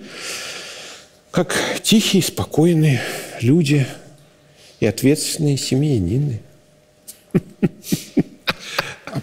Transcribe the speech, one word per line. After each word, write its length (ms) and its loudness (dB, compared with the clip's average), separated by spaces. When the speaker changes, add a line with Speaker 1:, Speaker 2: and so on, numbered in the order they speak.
Speaker 1:
как 240 -2
тихие, 400 4
спокойные 800 2
люди 460 4
и 60 2
ответственные 720 2
семьянины. 840 0
Speaker 2:
А 120 -6